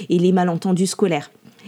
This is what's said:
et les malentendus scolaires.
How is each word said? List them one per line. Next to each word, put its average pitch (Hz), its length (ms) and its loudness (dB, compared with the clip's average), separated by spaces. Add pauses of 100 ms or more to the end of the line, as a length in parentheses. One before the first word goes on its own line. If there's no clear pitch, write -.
(100)
et 175 80 2
les 180 140 2
malentendus 180 560 0
scolaires. 170 420 -2 (380)